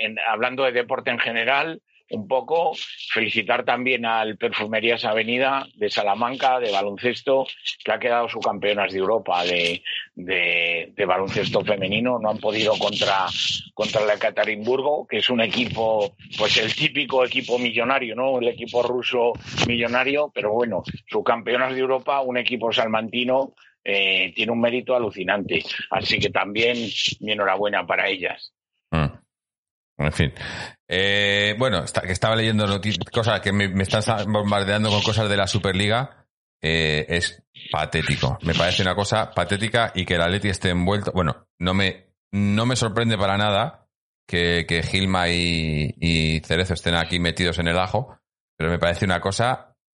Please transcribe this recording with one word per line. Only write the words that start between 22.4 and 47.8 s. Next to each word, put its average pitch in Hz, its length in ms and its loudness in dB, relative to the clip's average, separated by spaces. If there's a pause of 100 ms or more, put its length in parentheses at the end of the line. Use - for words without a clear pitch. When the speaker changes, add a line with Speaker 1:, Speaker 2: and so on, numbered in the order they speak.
Speaker 1:
salmantino, 120 840 0 (300)
eh, 95 520 0
tiene 113 160 -2
un 117 100 0
mérito 123 340 0
alucinante. 95 680 -2 (280)
Así 95 280 0
que 101 100 0
también 104 480 0 (440)
mi 107 100 -4
enhorabuena 101 540 0
para 95 220 0
ellas. 92 460 -6 (380)
Speaker 2:
Mm. 80 140 2 (920)
En 76 140 0
fin. 73 220 2 (560)
Eh, 101 680 2
bueno, 113 280 0
está, - 160 -2
que 90 100 -2
estaba 110 240 2
leyendo 110 320 2
noti-, 101 300 0 (160)
cosas 110 260 2
que 101 140 0
me, 101 160 2
me 95 140 2
están 107 180 2
sa-, 107 240 0
bombardeando 104 640 2
con 104 120 2
cosas 107 280 2
de 101 80 2
la 98 100 2
Superliga. 101 800 0 (340)
Eh, 78 460 2
es - 340 -2 (300)
patético. 73 720 0
Me 82 120 0
parece 87 280 2
una 92 120 2
cosa 101 380 0
patética 101 640 0
y 92 80 0
que 87 120 0
el 85 60 2
Atleti 98 280 0
esté 92 220 0
envuelto. 92 420 0
Bueno, 85 340 0 (120)
no 90 140 0
me, 95 340 0 (240)
no 101 340 2
me 127 100 0
sorprende 113 420 0
para 98 200 2
nada 104 500 0 (400)
que, 85 400 2
que 82 160 0
Gilma 95 460 2
y, 82 680 0
y 80 440 2
Cerezo 90 320 0
estén 85 220 0
aquí 85 240 0
metidos 85 400 0
en 85 100 0
el 87 100 2
ajo, 104 400 -4 (380)